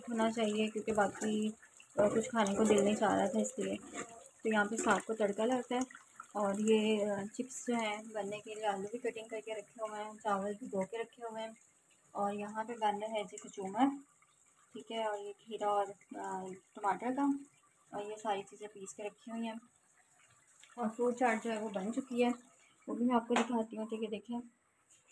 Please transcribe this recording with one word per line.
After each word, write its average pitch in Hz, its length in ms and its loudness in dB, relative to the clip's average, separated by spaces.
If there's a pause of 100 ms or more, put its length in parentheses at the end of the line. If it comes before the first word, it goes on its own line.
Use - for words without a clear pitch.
होना 226 220 2
चाहिए 214 380 2
क्योंकि 214 240 -2
बाकी, 214 580 2
अ, - 580 0
कुछ 220 200 2
खाने 208 260 2
को 220 100 4
दिल 214 200 8
नहीं 208 100 4
चाह 202 220 4
रहा 190 100 4
था 214 140 2
इसलिए। 202 360 -2 (680)
तो 220 100 2
यहाँ 214 120 6
पे 214 120 -2
साग 196 240 4
को 226 140 -4
तड़का 214 300 2
लगता 247 300 2
है 254 80 2 (540)
और 202 240 0
ये, 214 440 4
अ, 202 200 0 (120)
chips - 320 -8
जो 240 80 0
हैं 220 360 -4
बनने 208 260 -4
के 214 160 -12
लिए 214 100 -6
आलू 196 240 0
भी 233 100 -6
cutting 226 320 -6
करके 220 280 -6
रखे 220 240 -12
हुए 214 160 -4
हैं, 214 180 -8
चावल 208 380 -2
भिगो 202 300 -4
के 226 180 -6
रखे 233 240 -12
हुए 220 140 -8
हैं 226 140 -8 (600)
और 202 200 0
यहाँ 208 300 -4
पे 233 100 -8
बन 214 260 2
रहा 220 100 -4
है 214 140 -2
जी 190 120 -14
कचूमर। 202 500 0 (880)
ठीक - 160 -12
है, 226 180 0
और 208 100 -2
ये 202 140 -10
खीरा 208 360 -6
और, 202 220 2 (260)
अ, 190 380 -6 (220)
टमाटर 208 360 0
का, 277 140 2 (680)
और 208 180 -6
ये 214 60 -8
सारी 208 260 -2
चीज़ें 202 260 -14
पीस 196 240 -14
के 214 140 -8
रखी 208 240 -12
हुई 226 160 -4
हैं। 226 140 -6 (1160)
और 233 100 0
फ्रूट 240 260 2
चाट 240 280 2
जो 233 80 -2
है 220 100 -2
वो 214 80 -4
बन 196 220 -4
चुकी 247 320 -2
है, 240 80 6 (580)
वो 214 60 -4
भी 226 100 0
मैं 247 100 4
आपको 233 200 2
दिखाती 233 420 2
हूँ। 220 100 -4
ठीक 220 160 -6
है, 220 60 -2
देखें 220 320 -6 (720)